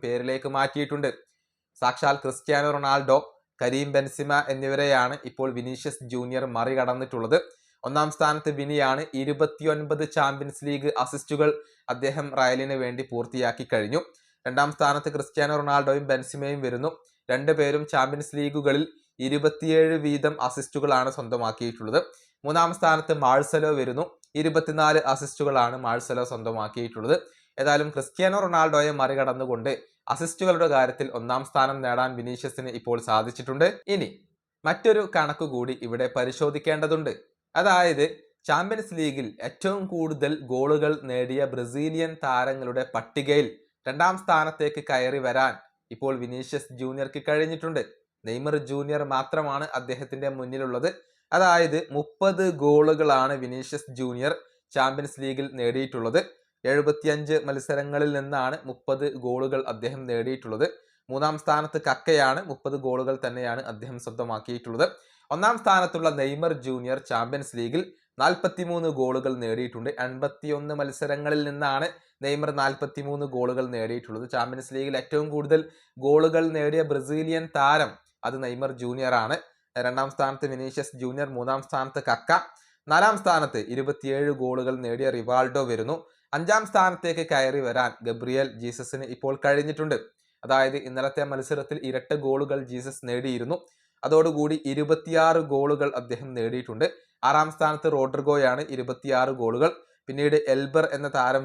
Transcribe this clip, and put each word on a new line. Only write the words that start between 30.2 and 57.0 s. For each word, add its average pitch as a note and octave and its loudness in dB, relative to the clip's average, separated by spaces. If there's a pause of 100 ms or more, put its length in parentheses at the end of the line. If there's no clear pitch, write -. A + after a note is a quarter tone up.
കാര്യത്തിൽ C3 2 (120)
ഒന്നാം B2 -2
സ്ഥാനം C#3 0
നേടാൻ B2+ 0
വിനീഷ്യസിന് B2 -8
ഇപ്പോൾ A#2+ -2 (100)
സാധിച്ചിട്ടുണ്ട്. B2 2 (280)
ഇനി D#3 -2 (580)
മറ്റൊരു G#3+ 4 (140)
കണക്ക് D3+ 0
കൂടി B2 -2 (120)
ഇവിടെ A#2+ -2 (100)
പരിശോധിക്കേണ്ടതുണ്ട്. D3 0 (500)
അതായത് F3+ 4 (440)
ചാമ്പ്യൻസ് G3 0
ലീഗിൽ C#3 -2 (220)
ഏറ്റവും F#3+ -4 (100)
കൂടുതൽ D#3 -2 (200)
ഗോളുകൾ D3 2 (180)
നേടിയ B2+ -2 (140)
ബ്രസീലിയൻ D3+ -4 (140)
താരങ്ങളുടെ B2+ 0 (100)
പട്ടികയിൽ C3+ 2 (400)
രണ്ടാം E3+ 2
സ്ഥാനത്തേക്ക് D#3 0
കയറി C3 0
വരാൻ C3 2 (380)
ഇപ്പോൾ C3+ -4 (100)
വിനീഷ്യസ് C3 -8
ജൂനിയർക്ക് C3 -6
കഴിഞ്ഞിട്ടുണ്ട്. D#3+ 0 (440)
നെയ്മർ C3 -2 (160)
ജൂനിയർ C#3+ -2 (120)
മാത്രമാണ് C#3+ -4 (120)
അദ്ദേഹത്തിന്റെ C3 -6 (100)
മുന്നിലുള്ളത്. B2+ -4 (460)
അതായത് E3+ 6 (180)
മുപ്പത് F#3 0 (200)
ഗോളുകളാണ് D3 6 (100)
വിനീഷ്യസ് C3 -10
ജൂനിയർ B2+ -2 (420)
ചാമ്പ്യൻസ് C#3 -2
ലീഗിൽ C3+ -4 (140)
നേടിയിട്ടുള്ളത്. B2 0 (500)
എഴുപത്തിയഞ്ച് D3 2 (100)